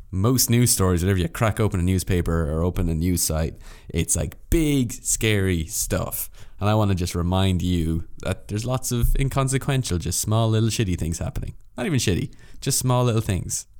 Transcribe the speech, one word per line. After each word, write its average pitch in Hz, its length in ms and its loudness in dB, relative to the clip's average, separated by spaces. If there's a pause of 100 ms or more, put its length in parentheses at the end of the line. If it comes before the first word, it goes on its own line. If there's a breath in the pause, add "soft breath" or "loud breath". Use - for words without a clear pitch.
(100)
most 117 400 2
news 120 200 6
stories, 92 320 2
whenever 95 160 2
you 85 100 2
crack 110 320 0
open 98 200 2
a - 20 2
newspaper 85 680 0
or 80 120 0
open 87 260 0
a 82 60 0
news 85 280 0
site, 80 320 -2 (340 loud breath)
it's, - 280 0
like, - 200 -4 (140)
big, 147 420 2
scary 95 720 0
stuff. - 640 -4 (280 soft breath)
And 101 100 0
I 107 60 4
wanna 104 200 2
just 85 200 -2
remind 90 480 2
you 82 420 0 (140)
that - 300 -6
there's 104 180 -4
lots 127 260 -2
of 120 260 2
inconsequential, 131 800 0
just 82 220 -2
small 110 300 2
little 110 180 2
shitty 92 300 0
things 85 200 -4
happening. - 360 -6 (220)
Not 240 100 -4
even 156 120 0
shitty, - 360 0 (260 soft breath)
just - 180 -2
small 123 260 2
little 113 180 2
things. - 440 -4 (140)